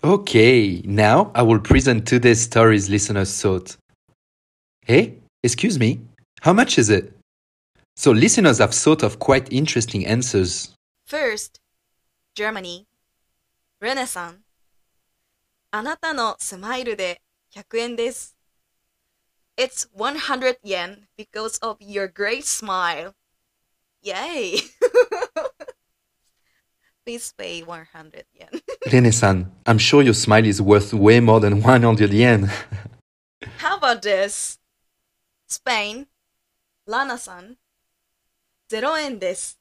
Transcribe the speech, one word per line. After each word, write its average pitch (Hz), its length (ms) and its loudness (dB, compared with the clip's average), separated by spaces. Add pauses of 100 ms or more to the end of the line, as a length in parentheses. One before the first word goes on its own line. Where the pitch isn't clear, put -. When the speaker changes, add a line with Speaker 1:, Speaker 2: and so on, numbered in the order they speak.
Speaker 1:
Okay, 123 800 2
now 107 500 2
I 123 80 2
will 113 180 4
present 123 460 2
today's 120 340 4
story's 110 480 4
listeners' 101 520 -2
thought. 92 360 -4 (1080)
Hey, 170 280 4 (280)
excuse 175 360 -2
me, 117 220 0 (420)
how 165 100 4
much 233 260 2
is 113 120 2
it? 98 220 0 (840)
So - 160 4
listeners 135 460 4
have 107 140 2
thought - 300 2
of 107 160 -2
quite 131 340 0
interesting 120 540 -4
answers. 107 680 -4 (340)
Speaker 2:
First, 254 520 -8 (800)
Germany. 202 500 -10 (920)
Rene-san. 208 640 -8 (1300)
あ 214 120 -8
な 240 160 -8
た 320 160 -8
の 226 240 -4
ス - 180 -12
マ 214 220 -10
イ 254 60 -10
ル 226 120 -8
で 180 240 -8 (300)
百 - 280 -10
円 240 180 -8
で 233 160 -6
す。 - 220 -18 (1200)
It's - 340 -6
one 247 240 -8
hundred 262 460 -4
yen 190 460 -10 (100)
because 220 420 -12
of 220 200 -8
your 202 260 -8
great 202 400 -6
smile. 180 680 -6 (880)
Yay! 202 600 -8
<laughs> - 60 -16 (2250)
Please 233 320 -14
pay 175 280 -14
one 165 280 -18
hundred 156 400 -20
yen. - 160 -20 (220)
<laughs> 466 220 -6
Speaker 1:
Rene-san, 107 580 2 (160)
I'm 113 120 2
sure 143 240 4
your 120 120 4
smile 110 320 4
is 104 160 0
worth 101 320 4
way 107 260 6
more 113 200 6
than 104 200 2
one 123 220 4
hundred 110 300 2
yen. 107 360 4 (540)
<laughs> - 560 -20
Speaker 2:
How 370 180 -4
about 262 260 0
this? 202 560 -4 (880)
Spain. 226 580 -6 (800)
Lana-san. 233 680 -10 (1120)
ゼ 220 120 -8
ロ 294 160 -4
円 277 220 -8
で 185 160 -6
す。 - 260 -14